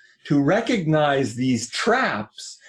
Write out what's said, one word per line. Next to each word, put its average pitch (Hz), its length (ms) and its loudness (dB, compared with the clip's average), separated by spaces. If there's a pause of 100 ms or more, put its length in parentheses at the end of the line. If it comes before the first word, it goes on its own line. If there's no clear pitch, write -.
(260)
to 143 160 2
recognize 151 920 2
these 123 340 -2
traps 208 1000 -2